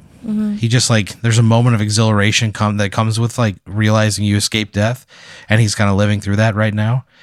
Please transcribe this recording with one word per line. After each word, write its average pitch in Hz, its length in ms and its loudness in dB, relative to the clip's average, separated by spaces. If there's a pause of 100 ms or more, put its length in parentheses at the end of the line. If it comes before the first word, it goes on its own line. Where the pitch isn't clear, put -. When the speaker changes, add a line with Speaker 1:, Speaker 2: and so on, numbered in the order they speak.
(260)
Speaker 1:
Mm-hmm. 214 300 -4
Speaker 2:
He 117 140 -2
just, 120 200 0
like, 110 320 -2
there's 113 160 0
a 120 60 4
moment 117 320 2
of 104 60 0
exhilaration 107 720 0
come, 104 240 -2
that 101 160 -2
comes 110 260 -2
with, 117 180 -2
like, 110 280 0
realizing 107 580 0
you 104 140 2
escaped 107 360 -4
death. 113 320 -2 (440)
And 107 100 4
he's 107 160 2
kinda 101 180 0
living 104 280 0
through 101 160 -2
that 110 180 2
right 107 180 0
now. 110 300 -2 (200)